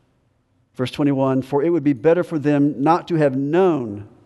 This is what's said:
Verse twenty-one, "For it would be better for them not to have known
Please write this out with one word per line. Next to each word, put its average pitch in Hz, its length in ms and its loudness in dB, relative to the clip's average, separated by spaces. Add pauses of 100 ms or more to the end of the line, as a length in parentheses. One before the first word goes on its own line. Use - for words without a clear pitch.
(720)
Verse 123 180 -4
twenty-one, 135 500 0
"For 143 220 -2
it 170 60 0
would 160 160 0
be 143 80 2
better 165 320 2
for 165 120 -6
them 143 460 0
not 160 240 2
to 175 80 -2
have 143 220 2
known 139 720 -2 (160)